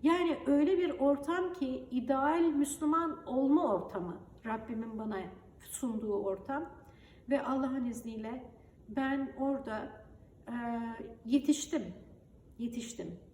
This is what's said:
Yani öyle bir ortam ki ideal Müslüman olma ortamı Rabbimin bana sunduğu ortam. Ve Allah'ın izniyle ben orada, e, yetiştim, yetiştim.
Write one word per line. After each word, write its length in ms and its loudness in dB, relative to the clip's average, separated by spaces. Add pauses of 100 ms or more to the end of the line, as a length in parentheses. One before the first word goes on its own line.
Yani 440 4
öyle 320 6
bir 120 4
ortam 600 2
ki 380 -4
ideal 500 2
Müslüman 840 2
olma 480 4
ortamı 420 -4 (300)
Rabbimin 520 -6
bana 220 -4 (440)
sunduğu 500 -4
ortam. 560 -4 (600)
Ve 120 4
Allah'ın 420 0
izniyle 600 -6 (440)
ben 500 0
orada, 500 -2 (600)
e, 60 -6 (680)
yetiştim, 580 2 (760)
yetiştim. 600 -6 (160)